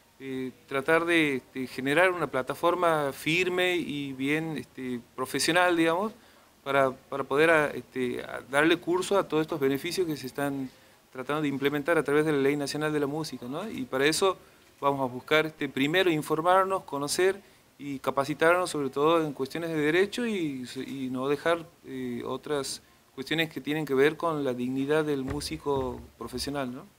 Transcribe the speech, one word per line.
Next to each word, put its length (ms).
eh, 320
tratar 400
de, 300
este, 320
generar 420
una 160
plataforma 880
firme 600
y 360
bien, 460
este, 420
profesional, 580
digamos, 380
para, 280
para 340
poder 240
a, 200
este, 540
a 280
darle 260
curso 420
a 80
todos 140
estos 200
beneficios 460
que 120
se 80
están 420
tratando 300
de 80
implementar 480
a 60
través 240
de 60
la 60
Ley 200
Nacional 340
de 80
la 60
Música, 400
¿no? 240
Y 160
para 180
eso 320
vamos 180
a 100
buscar, 360
este, 200
primero 440
informarnos, 720
conocer 560
y 200
capacitarnos, 680
sobre 200
todo 340
en 80
cuestiones 380
de 60
derecho 500
y, 420
y 280
no 160
dejar, 360
eh, 400
otras 560
cuestiones 360
que 100
tienen 260
que 80
ver 220
con 260
la 100
dignidad 520
del 180
músico 800
profesional, 560
¿no? 120